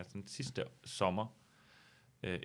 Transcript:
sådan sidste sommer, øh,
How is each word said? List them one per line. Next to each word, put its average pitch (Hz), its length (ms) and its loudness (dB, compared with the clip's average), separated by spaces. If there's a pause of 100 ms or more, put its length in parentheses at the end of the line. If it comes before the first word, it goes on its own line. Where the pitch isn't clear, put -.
sådan 98 220 -8
sidste - 360 -4 (200)
sommer, 95 420 4 (1000)
øh, 90 220 0